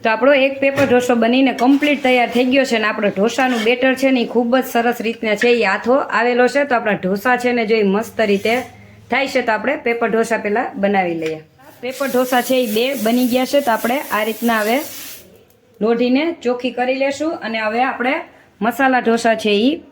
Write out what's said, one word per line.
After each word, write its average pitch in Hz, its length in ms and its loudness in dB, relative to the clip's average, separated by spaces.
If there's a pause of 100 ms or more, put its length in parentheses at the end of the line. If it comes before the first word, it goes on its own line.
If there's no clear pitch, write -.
તો 226 80 0
આપણો 247 220 4 (140)
એક 269 160 -2
પેપર 277 260 2
ઢોસો 247 340 2
બનીને 247 380 2
કમ્પ્લીટ 285 460 2
તૈયાર 247 280 2
થઈ 254 180 2
ગયો 269 180 4
છે 226 80 0
અને 214 100 0
આપણો 214 240 -2
ઢોસાનું 233 560 0
બેટર 254 320 2
છે 269 160 2
ને, 240 100 0
એ - 60 -10
ખૂબ 240 240 0
જ 247 160 0
સરસ 233 340 0
રીતના 226 360 -2
છે 240 80 4 (100)
એ 214 40 2 (100)
આથો 226 200 0 (240)
આવેલો 240 260 2 (100)
છે. 285 120 2
તો 277 80 0
આપણા 214 260 0
ઢોસા 202 420 0
છે 247 140 0
ને, 233 140 0
જો 226 140 4
એ - 100 2
મસ્ત 220 240 -4 (120)
રીતે 202 240 0 (560)
થાય 269 220 0
છે. 254 140 2
તો 233 60 0
આપણે 220 220 -2 (120)
પેપર 233 240 0
ઢોસા 226 340 -2
પહેલાં 208 240 -2 (120)
બનાવી 190 420 0
લઈએ. 160 180 -6 (420)
પેપર 262 300 -6
ઢોસા 247 360 2
છે 262 160 2
એ - 20 -2 (100)
બે 233 80 2 (200)
બની 247 280 2
ગયા 254 200 0
છે. 285 140 4
તો 233 80 2
આપણે 240 240 -2 (180)
આ 214 120 0
રીતના 226 340 0
હવે 220 140 0 (1040)
લોઢીને 247 420 2 (200)
ચોખ્ખી 247 340 -4
કરી 254 260 -2
લેશું 294 280 -4 (120)
અને 226 220 -6
હવે 226 240 -2
આપણે 254 240 -4 (500)
મસાલા 254 380 2
ઢોસા 226 400 2
છે 214 100 0 (140)
એ - 20 4 (240)